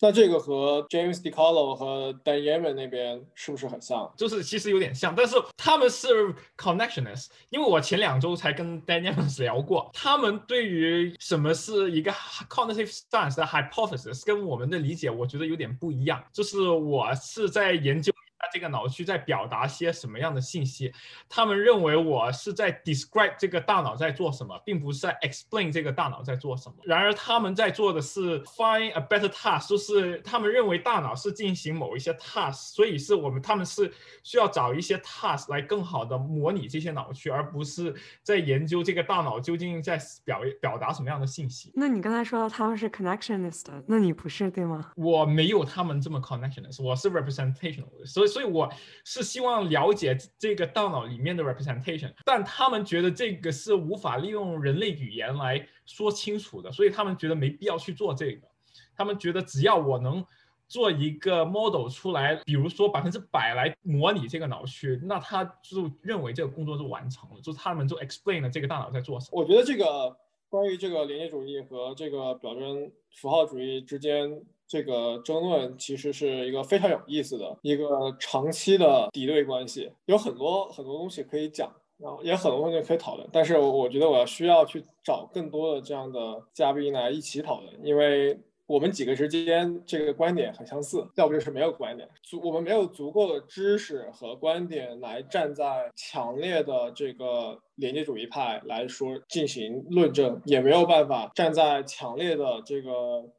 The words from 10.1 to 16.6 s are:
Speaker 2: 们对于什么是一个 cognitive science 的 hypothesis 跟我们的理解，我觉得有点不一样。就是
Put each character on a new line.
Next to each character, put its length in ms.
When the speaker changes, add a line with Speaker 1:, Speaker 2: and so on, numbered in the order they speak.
Speaker 2:
们 280
对 220
于 500
什 220
么 140
是 380
一 100
个 100
cognitive 440
science 280
的 80
hypothesis 800
跟 180
我 140
们 120
的 100
理 140
解， 160
我 160
觉 120
得 80
有 100
点 220
不 160
一 120
样。 160
就 100
是 240